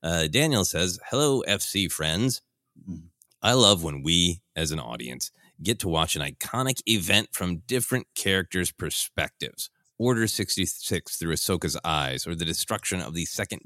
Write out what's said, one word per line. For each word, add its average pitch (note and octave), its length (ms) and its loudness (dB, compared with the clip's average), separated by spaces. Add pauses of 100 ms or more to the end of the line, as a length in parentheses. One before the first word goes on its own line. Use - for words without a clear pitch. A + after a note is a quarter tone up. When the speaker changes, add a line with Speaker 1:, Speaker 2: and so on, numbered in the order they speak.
Speaker 1:
Uh, E2 240 2
Daniel B2 380 2
says, F2 340 0 (100)
"Hello, C3+ 320 2
F G2 220 0
C G2 240 0
friends. E2+ 560 0 (440)
Speaker 2:
Mm. E2 180 -10 (360)
Speaker 1:
I A2+ 120 4
love G#2 300 8
when C#2+ 200 -4
we, F2 400 4 (120)
as D#2+ 140 0
an D#2+ 100 -2
audience, A#1+ 520 -8 (320)
get A2 160 0
to G2 100 -2
watch D#2+ 260 2
an D2 60 -2
iconic B2+ 640 -4
event G2+ 460 2
from F2+ 340 -2
different B2+ 480 0
characters' F#2 580 0
perspectives. - 1000 -6 (280)
Order A#2 260 2
sixty-six - 920 -2
through E2 180 -2
Ahsoka's D#2+ 500 0
eyes, C#2+ 400 -2
or F2 80 -6
the E2 100 -4
destruction F#2 560 -2
of D2+ 140 -6
the E2+ 120 -4
second - 400 -6